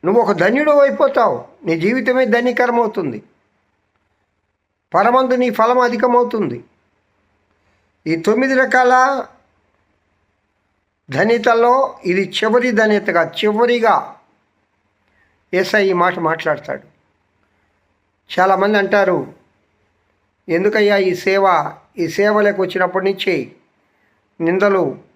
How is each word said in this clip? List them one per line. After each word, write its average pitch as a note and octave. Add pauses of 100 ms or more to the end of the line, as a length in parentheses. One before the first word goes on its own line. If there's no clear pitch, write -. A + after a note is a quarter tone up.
నువ్వు G#3+
ఒక G#3
ధన్యుడు A#3
అయిపోతావు, C4+ (200)
నీ E3
జీవితమే B3
ధన్యకరమవుతుంది, A#3+ (1700)
పరమందు A#3+
నీ B3
ఫలం A#3
అధికమవుతుంది. A#3+ (1400)
ఈ E3
తొమ్మిది A3+
రకాల B3+ (1800)
ధన్యతల్లో A#3
ఇది F#3
చివరి A#3+
ధన్యతగా, G3+
చివరిగా A3 (1400)
యేసయ్య F#3+
ఈ F#3
మాట F3+
మాట్లాడతాడు. D#3 (1500)
చాలామంది G3
అంటారు, F#3+ (1160)
"ఎందుకయ్యా G3+
ఈ F#3
సేవ, F#3+ (240)
ఈ E3+
సేవలకు G3+
వచ్చినప్పటి F#3
నుంచి F#3 (880)
నిందలు F#3 (180)